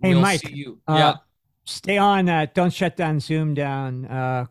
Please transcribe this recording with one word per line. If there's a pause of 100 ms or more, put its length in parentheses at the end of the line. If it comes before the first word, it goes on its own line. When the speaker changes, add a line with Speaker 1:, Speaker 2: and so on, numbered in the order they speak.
Speaker 1:
Hey,
Speaker 2:
we'll
Speaker 1:
Mike,
Speaker 2:
see
you.
Speaker 1:
uh,
Speaker 2:
Yeah. (500)
Speaker 1:
stay
on.
Uh,
don't
shut
down
Zoom
down,
uh,